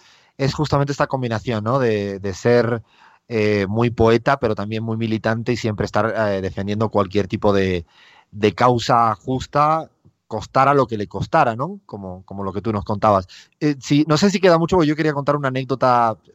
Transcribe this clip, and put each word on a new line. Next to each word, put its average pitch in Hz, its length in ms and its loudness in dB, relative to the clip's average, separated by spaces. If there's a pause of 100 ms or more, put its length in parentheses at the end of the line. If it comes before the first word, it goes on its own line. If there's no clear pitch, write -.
(380)
es 139 160 0
justamente 143 400 0
esta 143 140 -2
combinación, 113 580 -4
¿no? 127 140 0
De, 101 400 -2
de 98 140 -6
ser, 117 480 2 (460)
eh, 107 400 0
muy 113 220 0
poeta, 117 500 2
pero 110 160 -2
también 107 280 -6
muy 113 120 -4
militante 113 560 -2
y 117 60 0
siempre 107 280 -4
estar, 107 300 -2
eh, 101 260 -2
defendiendo 101 480 -4
cualquier 98 380 -2
tipo 104 240 0
de, 95 340 0 (460)
de 104 220 0
causa 120 600 2
justa, 147 760 -2 (380)
costara 135 480 2
lo 135 100 4
que 117 100 -6
le 104 120 -4
costara, 127 480 0
¿no? 180 320 -8
Como, 92 360 -14
como 98 200 -10
lo 95 100 -6
que 98 80 -6
tú 113 100 -4
nos 101 140 -2
contabas. 101 420 2 (320)
Eh, 147 200 0
sí, 143 280 2
no 151 80 2
sé 202 140 4
si 190 100 0
queda 170 200 6
mucho, 165 160 0
porque 165 120 4
yo 151 80 0
quería 156 180 0
contar 143 220 0
una 143 120 -2
anécdota 127 720 2 (180)